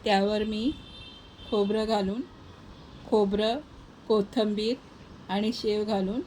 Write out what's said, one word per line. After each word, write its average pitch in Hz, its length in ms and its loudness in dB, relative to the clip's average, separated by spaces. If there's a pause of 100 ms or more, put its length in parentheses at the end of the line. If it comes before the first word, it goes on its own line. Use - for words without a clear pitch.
त्यावर 208 400 4
मी 220 260 0 (800)
खोबरं 214 340 2
घालून, 208 360 0 (840)
खोबरं, 214 520 2 (500)
कोथिंबीर 214 680 2 (540)
आणि 208 240 0
शेव 214 320 0
घालून 208 420 0